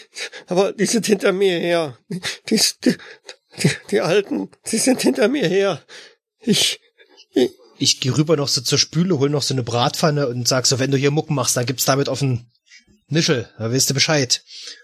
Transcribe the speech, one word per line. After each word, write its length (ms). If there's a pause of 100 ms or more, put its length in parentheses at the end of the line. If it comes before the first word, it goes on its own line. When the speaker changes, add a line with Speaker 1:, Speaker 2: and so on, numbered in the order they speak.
(460)
Speaker 1:
Aber 260
die 120
sind 220
hinter 260
mir 260
her. 400 (520)
Die, 100 (240)
die, 120 (640)
die, 80 (200)
die 120
Alten, 480 (120)
sie 140
sind 240
hinter 280
mir 200
her. 340 (580)
Ich, 400 (520)
ich 180 (280)
Speaker 2:
Ich 220
geh 100
rüber 260
noch 120
so 120
zur 180
Spüle, 400
hol 120
noch 100
so 140
eine 80
Bratpfanne 640
und 180
sag 200
so, 120
wenn 120
du 80
hier 120
Mucken 240
machst, 220
da 60
gibt's 240
damit 240
auf 80
den 260 (640)
Nischel, 480
da 160
weißt 160
du 60
Bescheid. 500 (400)